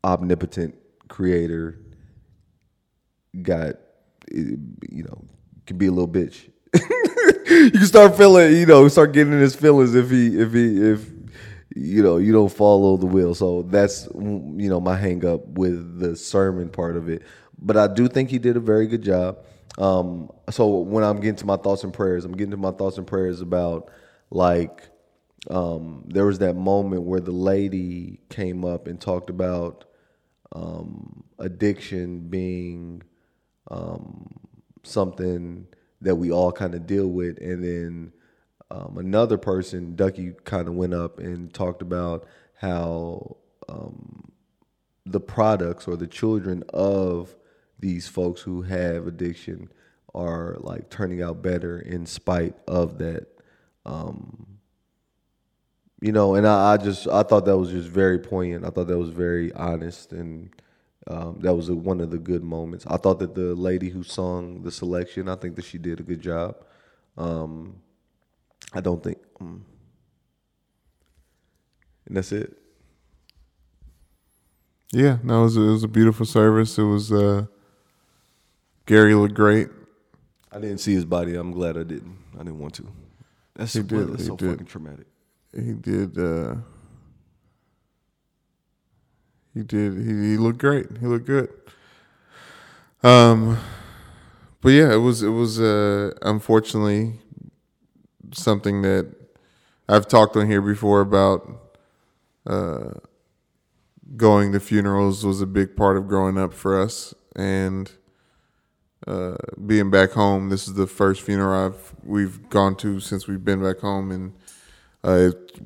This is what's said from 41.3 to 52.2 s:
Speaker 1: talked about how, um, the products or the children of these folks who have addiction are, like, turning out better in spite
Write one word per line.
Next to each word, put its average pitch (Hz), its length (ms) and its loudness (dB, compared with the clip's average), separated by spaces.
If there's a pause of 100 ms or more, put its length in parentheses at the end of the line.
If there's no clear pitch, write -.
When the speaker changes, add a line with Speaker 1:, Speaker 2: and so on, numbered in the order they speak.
Speaker 1:
talked 90 300 -8
about 87 440 -8 (300)
how, 85 840 -10 (300)
um, - 640 -20 (760)
the 95 140 -6
products 95 680 -2
or 87 80 -6
the 85 100 -10
children 95 640 -4
of 92 640 -4 (440)
these 90 280 -8
folks 90 340 -6
who 90 220 -10
have 87 440 -6
addiction 87 600 -12 (440)
are, 85 460 -10
like, - 300 -14
turning 90 320 -8
out 85 200 -10
better 87 380 -6
in 87 260 -12
spite 87 500 -6 (120)